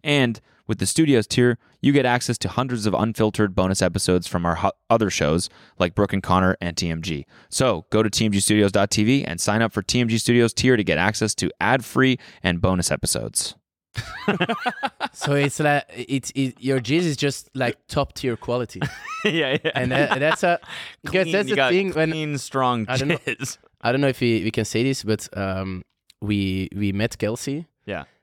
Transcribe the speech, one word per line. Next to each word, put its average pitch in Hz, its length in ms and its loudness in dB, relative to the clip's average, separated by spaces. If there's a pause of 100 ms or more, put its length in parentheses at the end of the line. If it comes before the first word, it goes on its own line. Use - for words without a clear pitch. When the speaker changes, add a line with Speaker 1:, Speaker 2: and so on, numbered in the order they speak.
Speaker 1:
And 139 360 2 (280)
with 107 120 -2
the 101 60 0
Studios 139 420 4
tier, 123 300 4 (240)
you 143 120 4
get 135 120 6
access 123 340 0
to 95 100 -4
hundreds 123 360 -2
of 101 80 2
unfiltered 107 640 2
bonus 95 260 2
episodes 90 460 0
from 87 180 -4
our 82 100 2
hu-, 98 160 0 (180)
other 110 200 6
shows 80 400 0 (300)
like 87 160 0
Brooke 101 160 2
and 98 100 0
Connor 92 380 2
and 87 160 -4
T 85 140 -2
M 82 120 -4
G. 78 240 -6 (240)
So 110 400 0
go 107 140 2
to 110 60 2
T 113 160 0
M 107 80 2
G 98 80 4
studios 104 320 4
dot 101 180 2
T 107 140 2
V 135 180 4
and 85 160 -8
sign 107 220 0
up 113 100 0
for 104 100 -2
T 123 200 0
M 117 80 2
G 113 80 0
Studios 120 360 4
tier 127 220 4
to 107 80 2
get 80 140 2
access 104 380 0
to - 140 -2 (120)
ad-free 127 560 2 (260)
and 87 180 0
bonus 92 300 2
episodes. - 640 -4 (400)
<laughs> - 400 -4 (760)
Speaker 2:
So 143 200 -2
it's 143 260 0
like, 147 260 2 (100)
it's, 123 400 -4
it, 131 260 -2
your 131 180 0
jizz 131 200 0
is 160 180 0
just, - 380 -4
like, 123 220 -4 (100)
top - 260 -4
tier 120 240 -4
quality. 120 480 -6
Speaker 1:
<laughs> 131 60 -6 (340)
Yeah, 151 380 -2
yeah. 160 120 -2
Speaker 2:
And 127 160 -2
that, 135 280 0
that's 151 240 0
a, 175 160 0 (420)
because 185 220 0
Speaker 1:
Clean, 170 100 -2
Speaker 2:
that's 202 160 0
Speaker 1:
you 208 60 0
Speaker 2:
the - 20 0
Speaker 1:
got 131 140 4
Speaker 2:
thing 185 200 0
when 160 200 0
Speaker 1:
clean, 151 260 -4
strong 123 500 -2
Speaker 2:
I 127 100 -4
don't 135 120 -2
know, 170 80 0
Speaker 1:
jizz. - 400 -8 (240)
Speaker 2:
I 117 100 0
don't 135 80 0
know 143 80 2
if 131 140 -2
we, 113 220 2
we 113 80 -2
can 110 120 -2
say 110 200 -2
this, 135 200 -2
but, 104 320 -2
um, 95 480 -6 (380)
we, 98 520 0
we 101 200 -2
met 107 240 -4
Kelsey. 135 480 -6 (200)
Speaker 1:
Yeah. 90 180 -8 (200)